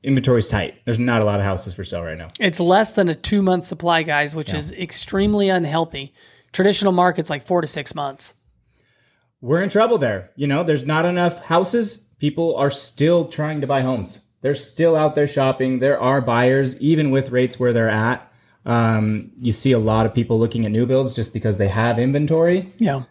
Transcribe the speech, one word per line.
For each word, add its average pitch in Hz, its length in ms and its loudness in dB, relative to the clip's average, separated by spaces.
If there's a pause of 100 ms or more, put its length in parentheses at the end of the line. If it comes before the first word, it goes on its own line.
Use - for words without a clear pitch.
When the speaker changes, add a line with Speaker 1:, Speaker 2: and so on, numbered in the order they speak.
Speaker 1:
inventory's 127 440 2
tight. 101 360 -2
There's 117 160 -2
not 120 200 2
a 107 40 2
lot 101 160 2
of 98 40 0
houses 95 300 -4
for 98 80 -12
sale 87 220 -8
right 80 120 -8
now. 82 120 -14 (100)
Speaker 2:
It's 185 220 -2
less 190 340 2
than 190 140 2
a 160 60 0
two-month 185 500 0
supply, 165 400 0
guys, 147 320 -2
which 151 160 -8
Speaker 1:
Yeah. 151 60 -4
Speaker 2:
is 151 120 -8
extremely 196 760 -2
unhealthy. 165 680 -2 (380)
Traditional 196 400 2
market's 175 360 2
like 143 140 -6
four 180 180 0
to 156 60 -4
six - 260 -8
months. 139 420 -10 (1040)
Speaker 1:
We're 143 220 0
in 196 60 -4
trouble 220 300 2
there. 104 380 -4
You 143 100 -4
know, 143 160 0
there's 151 240 0
not 156 180 0
enough 175 420 0
houses. 190 500 0 (240)
People 147 340 -2
are 139 160 0
still 165 540 0
trying 156 380 -6
to 135 40 -4
buy 135 140 0
homes. 127 400 -4 (200)
They're 139 140 0
still 165 400 0
out 151 220 2
there 147 100 2
shopping. 131 540 0
There 139 200 2
are 131 200 2
buyers, 127 600 2
even 151 300 2
with 131 200 0
rates 127 280 0
where 123 140 2
they're 113 160 2
at. 110 420 0 (340)
Um, 110 720 0
you 123 160 -2
see 135 200 0
a 120 80 4
lot 110 260 2
of 107 80 -2
people 117 240 0
looking 113 260 0
at 104 60 -2
new 113 160 0
builds 131 280 0
just 113 200 -6
because 107 240 -2
they 101 100 0
have 110 300 0
inventory. 160 800 2
Speaker 2:
Yeah. 139 320 0